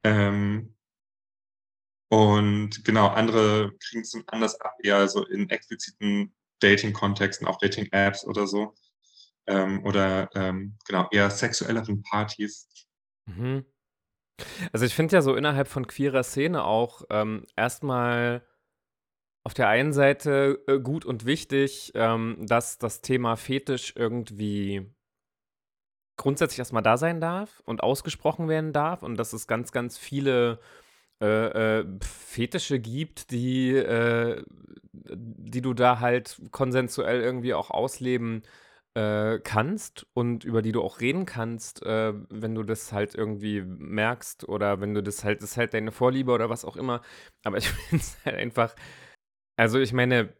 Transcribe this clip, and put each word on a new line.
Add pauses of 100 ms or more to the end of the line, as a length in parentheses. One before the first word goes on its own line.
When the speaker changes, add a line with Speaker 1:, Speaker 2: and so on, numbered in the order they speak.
Speaker 1:
Ähm, (1300)
und
genau,
andere
kriegen's
dann
anders
ab,
eher
so
in
expliziten (260)
Dating-Kontexten,
auf
Dating-Apps
oder
so. (760)
Ähm,
oder,
ähm, (100)
genau,
eher
sexuelleren
Partys. (580)
Speaker 2:
Mhm. (1040)
Also
ich
find
ja
so
innerhalb
von
queerer
Szene
auch,
ähm, (100)
erstmal (1000)
auf
der
einen
Seite,
äh,
gut
und
wichtig,
ähm, (100)
dass
das
Thema
Fetisch
irgendwie (1300)
grundsätzlich
erstmal
da
sein
darf
und
ausgesprochen
werden
darf
und
dass
es
ganz,
ganz
viele, (600)
äh,
äh, (160)
Fetische
gibt,
die,
äh, (500)
die
du
da
halt (100)
konsensuell
irgendwie
auch
ausleben, (520)
äh,
kannst
und
über
die
du
auch
reden
kannst,
äh, (160)
wenn
du
das
halt
irgendwie
merkst
oder
wenn
du
das
halt,
das
ist
halt
deine
Vorliebe
oder
was
auch
immer. (420)
Aber
ich
<laughs>
find's
halt
einfach, (840)
also
ich
meine